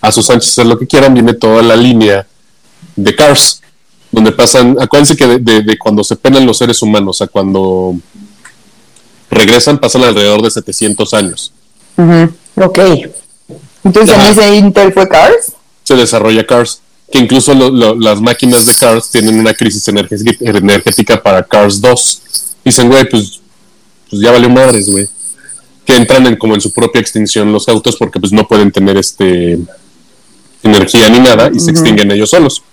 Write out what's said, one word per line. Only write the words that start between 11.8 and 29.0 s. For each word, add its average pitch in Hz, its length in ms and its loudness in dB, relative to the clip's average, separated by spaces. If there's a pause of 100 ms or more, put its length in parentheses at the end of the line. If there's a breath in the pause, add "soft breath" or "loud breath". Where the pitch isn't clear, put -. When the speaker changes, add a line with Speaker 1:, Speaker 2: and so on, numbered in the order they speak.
Speaker 2:
Ujú. 165 360 2 (240)
Speaker 3:
Ok. 185 220 0 (1040)
Speaker 2:
Entonces, 208 320 2
Speaker 1:
Ajá. 202 100 4
Speaker 2:
¿en 208 120 4
ese 208 180 2
Intel 202 360 2
fue 190 160 0
Cars? 262 440 2 (320)
Speaker 1:
Se 139 100 0
desarrolla 110 520 0
Cars, 120 340 -2 (300)
que - 100 0
incluso 127 340 2
lo, 131 160 2
lo, 117 240 0
las 110 260 0
máquinas 120 460 0
de 120 80 0
Cars 117 360 0
tienen 110 280 0
una 110 160 0
crisis 107 340 -4
energética, 104 460 -4 (160)
energética 101 720 0
para 95 220 2
Cars 104 360 0
dos. 123 420 0 (420 loud breath)
Dicen, 123 240 0
"Güey, 131 200 2
pues, 104 320 -4 (680)
pues 101 120 -6
ya 117 80 2
valió 123 200 4
madres, 123 400 2
güey". 95 180 -4 (760 loud breath)
Que 131 120 0
entran 127 300 2
en, 117 100 0
como 110 180 -2
en 104 60 -2
su 101 120 -6
propia 117 280 -2
extinción 107 520 -4
los 104 160 -4
autos 113 280 -2
porque, - 240 -6
pues, 95 120 -4
no 107 140 0
pueden 104 240 2
tener, 98 260 0
este, 87 640 -2 (1040)